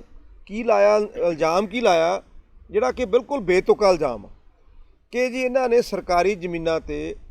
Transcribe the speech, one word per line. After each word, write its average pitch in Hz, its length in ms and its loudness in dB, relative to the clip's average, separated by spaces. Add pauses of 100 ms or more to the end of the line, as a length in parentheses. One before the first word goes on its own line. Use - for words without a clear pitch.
(460)
ਕੀ 214 180 -8
ਲਾਇਆ, 208 340 4
ਇਲਜ਼ਾਮ 175 680 -2
ਕੀ 220 140 -6
ਲਾਇਆ 180 420 2 (480)
ਜਿਹੜਾ 226 200 0
ਕਿ 254 140 -4
ਬਿਲਕੁਲ 240 340 0
ਬੇਤੁਕਾ 190 500 2
ਇਲਜ਼ਾਮ 135 360 -2
ਆ 87 40 -20 (840)
ਕਿ 254 180 -2
ਜੀ 254 120 -6
ਇਹਨਾਂ 254 280 -2
ਨੇ 233 120 4
ਸਰਕਾਰੀ 180 540 0
ਜ਼ਮੀਨਾਂ 165 440 -4
'ਤੇ 151 360 -10 (160)